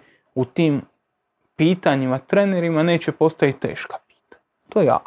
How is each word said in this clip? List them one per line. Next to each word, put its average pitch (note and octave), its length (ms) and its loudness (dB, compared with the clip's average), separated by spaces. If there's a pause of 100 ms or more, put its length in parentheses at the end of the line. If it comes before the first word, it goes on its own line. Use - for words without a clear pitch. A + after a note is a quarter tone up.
(360)
u B2+ 100 -2
tim D3+ 360 0 (760)
pitanjima C#3+ 600 0
trenerima E3+ 680 0
neće E3+ 280 0
postaviti D#3 480 0
teška - 380 -10 (100)
pitanja. - 340 -20 (280)
To G#3+ 120 0
je B2+ 120 4 (140)